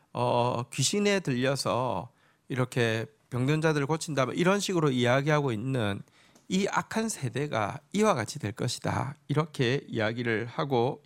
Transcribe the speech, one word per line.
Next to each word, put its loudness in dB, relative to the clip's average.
어, 0
귀신에 2
들려서 -2
이렇게 0
병든 0
자들을 2
고친다, -2
뭐 -4
이런 4
식으로 2
이야기하고 2
있는 -2
이 0
악한 -2
세대가 -4
이와 4
같이 -4
될 -4
것이다, -2
이렇게 0
이야기를 0
하고 0